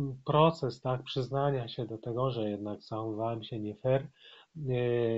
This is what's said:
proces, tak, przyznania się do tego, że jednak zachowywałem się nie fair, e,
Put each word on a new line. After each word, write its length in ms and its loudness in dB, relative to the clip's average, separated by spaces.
proces, 560 4
tak, 220 0
przyznania 640 0
się 180 -6
do 120 -8
tego, 340 -2
że 180 -2
jednak 320 -4
zachowywałem 600 -4
się 160 -8
nie 160 -6
fair, 260 2
e, 60 -10